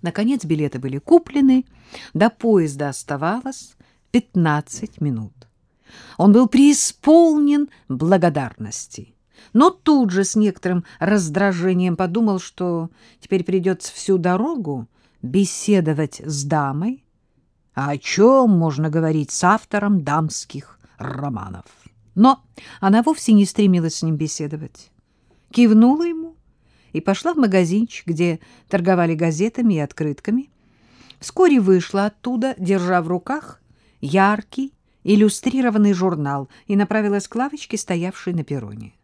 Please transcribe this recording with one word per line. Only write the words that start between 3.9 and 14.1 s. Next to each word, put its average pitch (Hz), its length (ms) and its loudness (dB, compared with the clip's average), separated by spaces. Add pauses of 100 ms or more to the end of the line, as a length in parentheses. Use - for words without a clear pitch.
пятнадцать 165 920 -2
минут. 117 320 -6 (880)
Он 196 140 8
был 233 160 6
преисполнен 294 1200 4 (200)
благодарности, 143 1300 -2 (380)
но 294 180 6
тут 285 400 2
же 190 140 0
с - 120 -4
некоторым 185 480 -2 (140)
раздражением 180 960 0
подумал, 190 420 -2
что 170 520 -6 (300)
теперь 185 240 -4
придется 185 480 -4
всю - 260 -2